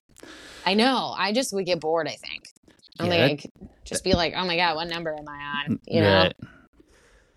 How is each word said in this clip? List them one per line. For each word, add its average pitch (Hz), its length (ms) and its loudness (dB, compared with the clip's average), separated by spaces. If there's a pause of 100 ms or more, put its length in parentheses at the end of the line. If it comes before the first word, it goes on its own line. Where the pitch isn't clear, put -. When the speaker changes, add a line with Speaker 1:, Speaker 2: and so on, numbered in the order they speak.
(640)
Speaker 1:
I 185 100 0
know. 220 420 2
I 196 160 -2
just 262 200 -2
would 196 120 -4
get 175 160 0
bored, 156 260 -2
I 117 80 -8
think. - 280 -16 (560)
I 170 60 -2
Speaker 2:
Yeah, 180 40 2
Speaker 1:
think - 20 2
Speaker 2:
that 170 120 4
Speaker 1:
I 147 120 4
could - 340 -14 (140)
just - 200 -6
be 185 100 2
like, 170 240 2
"Oh 180 80 -2
my 170 100 -2
God, 170 200 2
what 165 120 -6
number 165 300 -6
am 151 100 -14
I 147 40 -8 (340)
on?" 131 100 -2
Speaker 2:
Mm, - 120 -6
Speaker 1:
You 165 140 2
know? 98 200 6
Speaker 2:
right. 92 120 2 (1040)